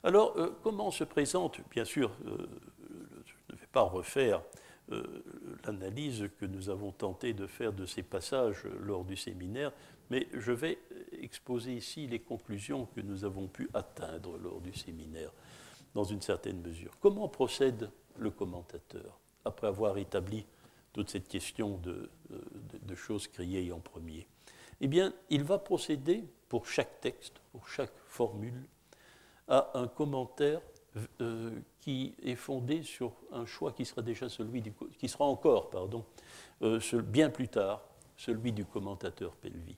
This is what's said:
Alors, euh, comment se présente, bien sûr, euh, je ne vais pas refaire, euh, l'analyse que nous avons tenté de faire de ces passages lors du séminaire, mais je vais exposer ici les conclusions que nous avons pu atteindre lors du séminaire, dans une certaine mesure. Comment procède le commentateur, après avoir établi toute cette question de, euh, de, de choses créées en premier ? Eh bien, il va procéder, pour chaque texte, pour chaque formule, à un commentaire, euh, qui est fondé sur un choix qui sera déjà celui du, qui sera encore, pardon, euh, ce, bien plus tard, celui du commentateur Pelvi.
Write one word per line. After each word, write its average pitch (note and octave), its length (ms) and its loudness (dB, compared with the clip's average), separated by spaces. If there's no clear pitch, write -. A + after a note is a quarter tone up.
Alors, G3 340 10
euh, E3+ 260 2
comment G#3 260 2
se - 140 0
présente, D#3+ 560 2
bien A#2 140 2
sûr, A2+ 320 2
euh, - 220 -4
je - 280 -18
ne - 60 -12
vais - 140 -18
pas C3 80 8
refaire, F#2 600 4
euh, - 280 -6
l'analyse G#2 640 -4
que G2+ 60 -4
nous F#2+ 240 -4
avons G2 240 -4
tenté G#2+ 400 -2
de G2 120 -4
faire A2 280 -4
de F#2+ 120 -6
ces - 180 -8
passages G#2 600 0
lors G2 240 -2
du F#2 140 -6
séminaire, G2 560 -4
mais B2+ 220 0
je A#2+ 220 0
vais C#3+ 260 0
exposer B2 640 -6
ici C#3 320 -8
les A#2 120 -2
conclusions A2+ 680 -4
que A2 160 -8
nous G2 240 -4
avons G2 220 -2
pu - 260 -6
atteindre E2 640 -6
lors F2+ 240 -8
du F2 120 -10
séminaire, D#2+ 600 -10
dans G#2 120 2
une G2 160 -4
certaine F#2+ 400 -2
mesure. E2+ 400 -10
Comment G#3 260 8
procède A#2+ 640 2
le G#2 140 0
commentateur, - 880 -8
après A2 220 0
avoir G2+ 300 4
établi G2 480 -2
toute G2+ 160 -2
cette F#2+ 180 -4
question - 500 -2
de, F2 340 -6
euh, - 100 -10
de, - 60 -12
de F#2+ 160 -8
choses - 320 -4
créées F2+ 440 -2
en E2+ 80 -6
premier ? E2 480 -12
Eh C#3 60 2
bien, F3+ 260 6
il C#3+ 140 6
va F#3 140 4
procéder, E3+ 680 2
pour A#2 180 0
chaque - 340 0
texte, - 400 -4
pour - 160 -16
chaque - 260 -4
formule, A#2+ 600 -2
à C3+ 260 8
un B2 140 0
commentaire, C#3+ 760 0
euh, A2+ 380 -2
qui C3+ 420 -2
est B2+ 140 -2
fondé C3+ 480 -2
sur - 300 -6
un A#2 140 -6
choix - 260 -4
qui - 140 -4
sera - 160 -6
déjà A#2 280 -4
celui A#2 320 -4
du, G#2+ 120 -8
qui B2+ 100 -2
sera - 160 2
encore, C3 460 6
pardon, G2+ 340 -4
euh, A2+ 180 6
ce, A#2+ 180 0
bien A#2 320 6
plus - 180 -2
tard, G2+ 340 2
celui A#2 360 0
du G#2 140 -2
commentateur F#2+ 720 -6
Pelvi. E2+ 400 -10